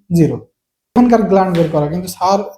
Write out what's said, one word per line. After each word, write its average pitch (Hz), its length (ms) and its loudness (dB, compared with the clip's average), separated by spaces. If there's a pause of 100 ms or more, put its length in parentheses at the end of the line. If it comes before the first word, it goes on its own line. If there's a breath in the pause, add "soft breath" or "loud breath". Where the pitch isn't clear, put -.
(140)
জিরো। 143 220 2
এখানকার - 840 -2
গ্ল্যান্ড 185 360 0
বের 165 140 0
করা, 147 140 0
কিন্তু 180 220 -8
স্যার 190 300 -2 (200)